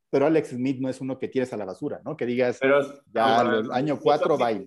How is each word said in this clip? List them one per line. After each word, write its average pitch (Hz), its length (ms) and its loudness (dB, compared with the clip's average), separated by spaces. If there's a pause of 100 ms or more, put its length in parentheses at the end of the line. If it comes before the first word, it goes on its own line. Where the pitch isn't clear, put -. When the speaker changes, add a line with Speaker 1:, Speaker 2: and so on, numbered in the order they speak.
Speaker 1:
pero 139 160 2
Alex 156 240 2
Smith 127 300 -2
no 131 100 -4
es 127 100 -8
uno 131 200 -8
que 113 80 -4
tires 127 260 -2
a 110 40 -6
la 107 80 -6
basura, 95 380 -8
¿no? 151 140 -10
Que 120 80 -4
digas, 123 340 0
Speaker 2:
Pero, 139 220 4 (320)
Speaker 1:
ya, 113 300 4
Speaker 2:
no, - 80 0
Speaker 1:
lo, 110 120 0
Speaker 2:
no, 120 100 -6
Speaker 1:
año 139 220 0
Speaker 2:
no, 113 60 -6
Speaker 1:
cuatro, 151 360 4
Speaker 2:
no, 127 60 0
Speaker 1:
bye, 110 240 -2